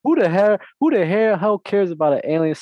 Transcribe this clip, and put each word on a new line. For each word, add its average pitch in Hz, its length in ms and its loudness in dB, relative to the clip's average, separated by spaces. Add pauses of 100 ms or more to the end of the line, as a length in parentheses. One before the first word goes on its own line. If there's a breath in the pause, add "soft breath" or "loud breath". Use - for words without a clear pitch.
who 311 140 0
the 190 120 2
hell? 202 300 2 (220 loud breath)
Who 302 120 2
the 196 140 2
hell, 214 300 0
hell 202 220 -2
cares 202 340 -2
about 151 220 0
an 120 100 -2
alien 156 380 -2